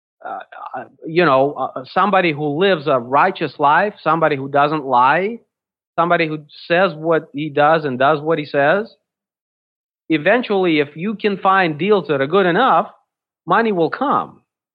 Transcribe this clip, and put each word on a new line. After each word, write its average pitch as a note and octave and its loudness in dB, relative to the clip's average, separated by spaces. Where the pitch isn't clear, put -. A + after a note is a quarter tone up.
uh, G2 -12
uh, C3 -12
you E3 0
know, C#3 2
uh, C3 -8
somebody F#3 0
who D3 -4
lives F3+ 0
a C3+ 2
righteous D3 0
life, E3 2
somebody D#3 0
who C3+ -8
doesn't C#3+ 0
lie, D3 2
somebody E3+ 0
who D#3 -10
says F3 2
what D#3 -2
he D3+ -8
does D3+ 2
and C3 -4
does C#3+ 2
what D#3 -2
he D3 -6
says, D3+ 0
eventually, F#3 0
if C#3+ -2
you G3 -6
can G3+ -2
find F#3+ 0
deals F#3+ 0
that C#3 0
are C#3 0
good F#3 2
enough, F3+ 2
money G#3+ 0
will E3+ 0
come. C#3 -4